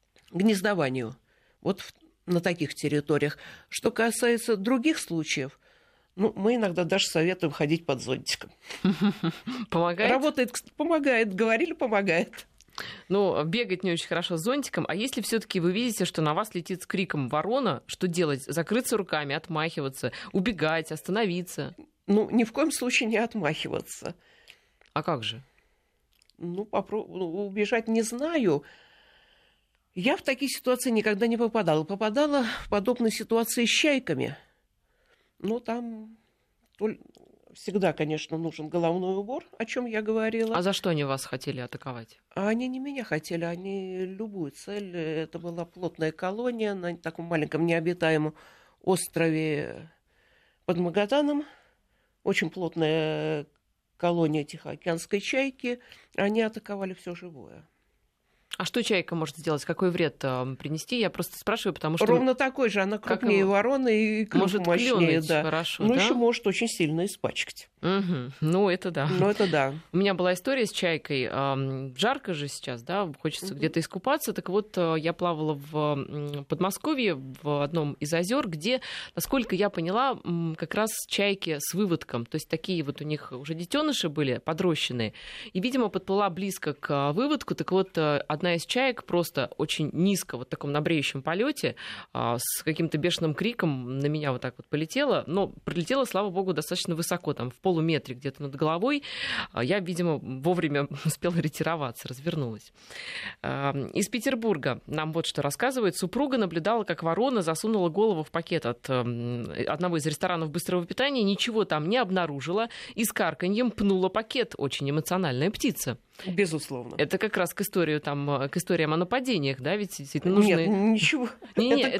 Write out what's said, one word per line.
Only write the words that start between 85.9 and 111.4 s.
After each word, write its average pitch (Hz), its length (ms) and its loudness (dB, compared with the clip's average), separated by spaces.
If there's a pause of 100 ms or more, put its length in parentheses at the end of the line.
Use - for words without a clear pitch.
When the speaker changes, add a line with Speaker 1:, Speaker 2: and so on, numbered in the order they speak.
Speaker 2:
подплыла 196 400 0
близко 180 420 -4
к, - 160 -8
а, 143 240 2
выводку. 262 420 0
Так - 180 -4
вот, 190 260 2
э, 151 280 2
одна 170 300 0
из 165 100 -2
чаек 254 380 0
просто 160 540 0
очень 151 340 -2
низко, 185 460 2
вот 123 100 -10
в - 20 -10
таком 147 220 -6
на 147 80 0
бреющем 151 420 0
полете, 175 540 -2 (360)
а, 120 260 0
с - 260 -4
каким-то 160 340 0
бешеным 160 360 0
криком 139 640 -2
на 139 80 0
меня 147 260 0
вот 127 80 -4
так 127 160 -6
вот - 100 -18
полетела. 160 600 0
Но 180 220 0 (160)
пролетела, 247 400 0
слава 202 260 -2
богу, 185 220 0
достаточно 165 420 -2
высоко, 165 400 -2
там, 123 160 -6
в - 60 -14
полуметре 160 580 2
где-то 135 300 -8
над 139 100 -8
головой. 175 480 0 (500)
А 117 120 -2
я, 131 160 2
видимо, 170 420 0
вовремя 143 680 0
<laughs> 139 140 -8
успела 170 320 0
ретироваться, 156 720 -2
развернулась. 131 640 -6 (720)
Ам, 139 460 -2
из 196 200 -2
Петербурга 220 800 0
нам 156 260 -4
вот 160 140 -2
что - 160 -4
рассказывает. 220 540 0
Супруга 254 420 0
наблюдала, 196 460 2
как 170 180 -4
ворона 196 400 2
засунула 175 460 2
голову 185 340 2
в - 80 -10
пакет 165 360 -2
от, 120 220 -4
ам, 120 580 0 (200)
одного 170 300 0
из 147 100 0
ресторанов 160 440 -2
быстрого 175 360 -2
питания, 269 380 0
ничего 202 400 2